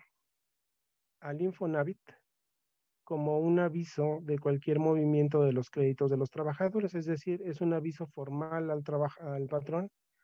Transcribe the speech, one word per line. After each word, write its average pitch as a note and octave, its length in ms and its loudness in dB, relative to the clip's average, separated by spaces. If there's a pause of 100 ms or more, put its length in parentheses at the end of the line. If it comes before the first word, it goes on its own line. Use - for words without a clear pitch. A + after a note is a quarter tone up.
(1200)
al D3 220 -6
Infonavit F3 580 -2 (1040)
como D3+ 360 0
un E3+ 200 4
aviso D#3+ 640 0
de D3 160 -2
cualquier D3 400 0
movimiento D3+ 640 4
de C3+ 100 4
los B2 160 -2
créditos C3+ 400 2
de C3+ 80 2
los C3 140 0
trabajadores, F#3 640 -2
es E3 100 -4
decir, E3 380 -2
es D#3+ 180 -6
un E3+ 120 2
aviso D#3 340 -4
formal D#3 640 -4
al D3+ 120 -2
traba-, D3 360 -2
al C#3 280 -6
patrón D3+ 420 -4 (340)